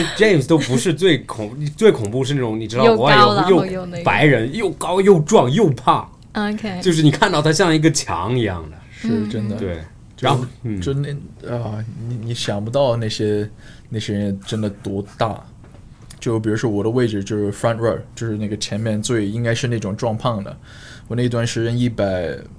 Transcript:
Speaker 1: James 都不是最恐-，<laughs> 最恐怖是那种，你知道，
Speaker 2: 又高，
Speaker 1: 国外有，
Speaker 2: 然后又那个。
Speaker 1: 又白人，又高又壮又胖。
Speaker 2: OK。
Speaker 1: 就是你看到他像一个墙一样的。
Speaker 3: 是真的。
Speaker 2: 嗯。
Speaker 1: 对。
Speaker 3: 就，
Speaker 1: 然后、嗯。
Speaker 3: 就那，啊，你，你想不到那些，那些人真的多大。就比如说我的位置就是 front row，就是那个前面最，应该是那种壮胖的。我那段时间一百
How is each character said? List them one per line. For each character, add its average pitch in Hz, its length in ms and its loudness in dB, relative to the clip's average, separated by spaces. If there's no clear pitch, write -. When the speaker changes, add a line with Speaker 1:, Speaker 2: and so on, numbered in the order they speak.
Speaker 1:
James 185 300 4
都 170 100 6
不 127 200 0
是 151 160 0
最 165 260 2
恐-， 107 340 -8
<laughs> 147 100 -6
最 214 160 6
恐 110 180 -4
怖 131 140 -2
是 127 80 -2
那 143 80 0
种， 113 180 -2
你 113 80 -6
知 110 120 -4
道， 131 80 6
Speaker 2:
又 233 60 8
高， 220 40 4
Speaker 1:
国 220 100 2
外 180 100 6
有， 208 180 6
Speaker 2:
然 190 100 2
后 185 60 4
又 185 360 2
那 175 60 -10
个。 175 60 -10
Speaker 1:
又 170 60 -10
白 104 200 4
人， 131 320 4
又 208 140 -2
高 165 320 0
又 190 180 8
壮 151 320 4
又 196 160 4
胖。 131 420 0
Speaker 2:
OK。 208 480 -4
Speaker 1:
就 185 120 2
是 160 100 2
你 151 80 6
看 196 200 2
到 151 120 2
他 156 100 4
像 170 200 4
一 156 60 4
个 156 140 4
墙 95 440 -4
一 120 80 0
样 87 260 -4
的。 - 60 -18
Speaker 3:
是 107 380 -4
真 107 200 -4
的。 101 80 -4
Speaker 2:
嗯。 - 20 -8
Speaker 1:
对。 92 180 -4
Speaker 3:
就， 127 100 -4
Speaker 1:
然 135 100 2
后、 123 80 -6
嗯。 107 180 -6
Speaker 3:
就 113 140 -2
那， 143 160 -4
啊， 110 360 -6
你， 120 160 -6
你 117 100 -6
想 104 300 -6
不 110 40 -6
到 131 280 2
那 113 120 -2
些， 104 400 -2
那 110 120 -6
些 107 120 -4
人 101 320 -2
真 110 160 -6
的 104 80 -2
多 98 360 -6
大。 110 240 -2
就 113 220 -2
比 110 80 -2
如 107 80 2
说 120 120 -2
我 101 140 0
的 110 80 0
位 123 160 2
置 104 160 -4
就 104 140 -4
是 104 160 0
front 117 240 -2
row， 110 200 0
就 117 100 -6
是 110 100 -2
那 107 120 -4
个 104 80 -4
前 104 220 -6
面 110 220 -2
最， 110 280 -2
应 110 120 -4
该 117 140 0
是 123 140 -2
那 120 100 -2
种 104 180 -4
壮 113 200 -4
胖 113 260 -4
的。 - 140 -12
我 117 100 -6
那 123 120 0
段 117 180 0
时 113 180 -4
间 117 140 -2
一 123 100 0
百 92 480 -2